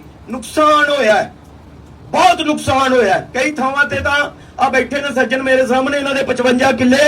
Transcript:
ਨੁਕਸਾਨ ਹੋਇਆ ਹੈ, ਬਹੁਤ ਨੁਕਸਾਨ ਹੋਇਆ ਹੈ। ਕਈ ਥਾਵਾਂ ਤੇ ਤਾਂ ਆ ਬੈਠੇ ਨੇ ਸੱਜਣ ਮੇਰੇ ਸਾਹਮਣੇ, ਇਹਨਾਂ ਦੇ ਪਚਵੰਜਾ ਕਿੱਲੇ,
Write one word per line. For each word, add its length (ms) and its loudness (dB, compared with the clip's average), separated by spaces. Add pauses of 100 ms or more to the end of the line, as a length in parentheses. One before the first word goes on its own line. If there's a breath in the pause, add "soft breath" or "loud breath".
(300)
ਨੁਕਸਾਨ 600 0
ਹੋਇਆ 240 2
ਹੈ, 180 -2 (800)
ਬਹੁਤ 300 4
ਨੁਕਸਾਨ 500 -2
ਹੋਇਆ 220 2
ਹੈ। 200 -4
ਕਈ 160 -2
ਥਾਵਾਂ 340 -2
ਤੇ 200 -4
ਤਾਂ 120 0 (440 loud breath)
ਆ 80 2
ਬੈਠੇ 340 -2
ਨੇ 120 -6
ਸੱਜਣ 280 -2
ਮੇਰੇ 240 2
ਸਾਹਮਣੇ, 320 0
ਇਹਨਾਂ 160 -4
ਦੇ 80 -2
ਪਚਵੰਜਾ 500 0
ਕਿੱਲੇ, 240 2 (120)